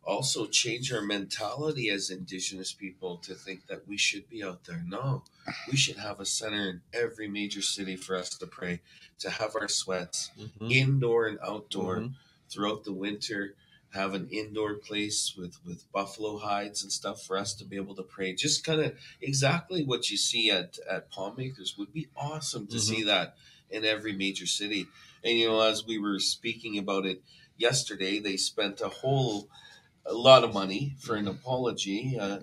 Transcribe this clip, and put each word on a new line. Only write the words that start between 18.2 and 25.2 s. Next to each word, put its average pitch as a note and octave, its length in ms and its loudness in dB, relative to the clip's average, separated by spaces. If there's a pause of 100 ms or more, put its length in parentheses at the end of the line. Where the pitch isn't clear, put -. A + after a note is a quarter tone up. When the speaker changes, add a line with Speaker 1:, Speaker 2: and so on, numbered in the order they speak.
Speaker 1:
Just - 320 2
kinda D#3 280 2 (280)
exactly C#3+ 640 2
what B2 240 0
you G2+ 80 -2
see A2+ 320 4
at, F2+ 300 2 (100)
at F#2 220 -4
Palm G#2 280 -6
Acres C3 380 -6
would - 160 -8
be D#3 140 -6 (100)
awesome C#3+ 500 -4
to A#2 100 -4
Speaker 2:
Mm-hmm. A2 180 2
Speaker 1:
see A2 80 0
that G2 320 2 (340)
in G#2+ 160 -4
every G#2+ 280 2
major F#2+ 340 -2
city. G2+ 400 -2 (360)